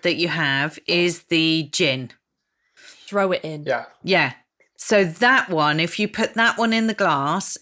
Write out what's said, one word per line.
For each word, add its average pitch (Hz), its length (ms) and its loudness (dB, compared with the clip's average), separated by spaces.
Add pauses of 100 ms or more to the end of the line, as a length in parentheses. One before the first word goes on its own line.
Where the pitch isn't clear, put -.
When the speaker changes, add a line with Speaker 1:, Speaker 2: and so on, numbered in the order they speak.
Speaker 1:
that 175 120 0
you 165 140 -2
have 147 580 -2
is 175 360 0
the 160 500 0
gin. 131 380 -2 (960)
Speaker 2:
Throw 196 260 0
it - 100 -4
in. 156 220 -8
Speaker 3:
Yeah. 120 200 -4 (160)
Speaker 1:
Yeah. 160 320 2 (440)
So 202 280 2
that 240 460 2
one, 151 280 2
if 165 200 -2
you 214 80 0
put 220 260 -4
that 226 240 0
one 226 160 0
in 226 140 0
the 220 80 -2
glass 160 680 0